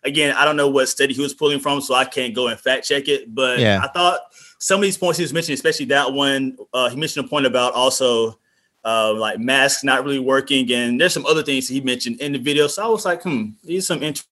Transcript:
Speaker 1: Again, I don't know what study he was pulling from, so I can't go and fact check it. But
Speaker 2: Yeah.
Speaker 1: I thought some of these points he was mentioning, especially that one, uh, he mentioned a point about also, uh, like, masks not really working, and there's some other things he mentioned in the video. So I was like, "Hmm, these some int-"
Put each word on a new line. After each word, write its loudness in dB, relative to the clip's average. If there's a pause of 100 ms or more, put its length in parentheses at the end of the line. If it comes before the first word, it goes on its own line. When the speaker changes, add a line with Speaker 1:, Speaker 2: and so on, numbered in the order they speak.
Speaker 1:
Again, 0
I 4
don't 2
know 2
what 2
study 0
he -4
was -4
pulling 0
from, -2
so -2
I 2
can't -4
go -2
and -4
fact -2
check -2
it. -2
But 0
Speaker 2:
Yeah. 4
Speaker 1:
I -2
thought 0 (400)
some 2
of 2
these 0
points 0
he -2
was -6
mentioning, -2
especially -2
that 2
one, 0 (180)
uh, 2
he -8
mentioned -4
a -16
point 0
about 2
also, 2 (460)
uh, 2
like, -4
masks 2
not 2
really -2
working, 2
and 0
there's 4
some -4
other -2
things -2
he -4
mentioned -4
in -4
the -4
video. 2
So -4
I -2
was 0
like, -2
"Hmm, -2 (180)
these -6
some -2
int-" -6